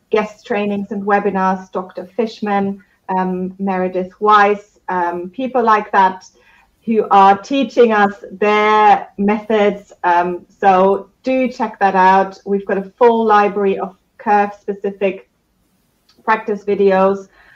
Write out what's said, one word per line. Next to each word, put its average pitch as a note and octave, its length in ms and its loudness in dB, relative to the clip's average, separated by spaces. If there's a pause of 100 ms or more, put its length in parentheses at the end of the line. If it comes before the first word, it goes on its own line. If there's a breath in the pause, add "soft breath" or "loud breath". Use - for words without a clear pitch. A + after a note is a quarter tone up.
(120)
guest G#3+ 340 -4
trainings G3+ 460 -6
and G3+ 120 -8
webinars, F#3+ 680 -2
Doctor F#3+ 340 -10
Fishman, G3+ 760 -4 (280 soft breath)
um, F#3 500 -4
Meredith F#3 640 -4
Weiss, G#3 680 2
um, F3+ 440 -6
people B3+ 300 -4
like A3 300 0
that F#3+ 320 0 (640 soft breath)
who A3 240 0
are G3 280 6
teaching C4 540 0
us G3+ 400 0
their G#3 840 2
methods. G#3 720 -2 (120)
Um, F3 440 0
so F#3+ 600 2 (140)
do C4 280 -2
check A3+ 280 -8
that F#3+ 160 0
out. F#3+ 500 2
We've G3 200 -4
got G3 120 -4
a G3 140 -4
full A3+ 340 2
library G3+ 540 0
of - 180 -12 (220)
curve-specific G3 1080 -4 (960)
practice G#3+ 400 -4
videos, G3 640 0 (280 soft breath)